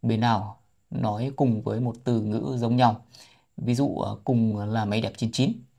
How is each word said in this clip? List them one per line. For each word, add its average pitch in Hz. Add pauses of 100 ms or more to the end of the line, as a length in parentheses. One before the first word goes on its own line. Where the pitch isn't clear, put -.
bên 113
nào 104 (300)
nói 117
cùng 117
với 107
một 120
từ 120
ngữ 107
giống 117
nhau. 120 (520)
Ví 120
dụ, 123
ờ, 104
cùng 113
là 107
máy 104
đẹp 107
chín 113
chín 139 (260)